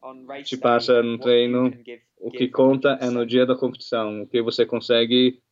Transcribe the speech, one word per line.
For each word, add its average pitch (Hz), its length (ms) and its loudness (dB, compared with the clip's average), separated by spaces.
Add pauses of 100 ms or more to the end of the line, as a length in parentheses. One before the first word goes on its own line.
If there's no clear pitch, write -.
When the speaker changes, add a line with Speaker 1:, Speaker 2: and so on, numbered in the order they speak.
Speaker 1:
on, 131 80 -16
on 131 160 -20
race 139 220 -14
Speaker 2:
te 131 80 -8
Speaker 1:
day 131 60 -8
Speaker 2:
passa 120 380 2
Speaker 1:
and - 20 4
Speaker 2:
no 117 100 -2
Speaker 1:
what 117 60 -6
you 123 40 -14
Speaker 2:
treino, 123 480 2
Speaker 1:
can 123 140 -12
give, 120 160 -18 (180)
Speaker 2:
o 101 120 -12
que 123 80 -10
Speaker 1:
give 123 140 -2
Speaker 2:
conta 135 360 4
é 139 40 2
no - 40 -2
Speaker 1:
hundred 127 220 -4
percent. 117 100 -2
Speaker 2:
dia 127 180 4
da 127 80 0
competição, 113 680 -6
o 98 40 -12
que 120 160 -2
você 117 220 0
consegue 120 760 0 (140)